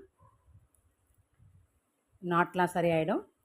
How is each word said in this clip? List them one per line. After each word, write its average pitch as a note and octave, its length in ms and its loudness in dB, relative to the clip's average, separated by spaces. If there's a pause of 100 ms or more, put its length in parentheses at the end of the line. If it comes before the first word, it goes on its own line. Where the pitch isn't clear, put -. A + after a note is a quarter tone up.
(2250)
நாட்லாம் F3 540 0
சரியாயிடும். E3+ 480 0 (220)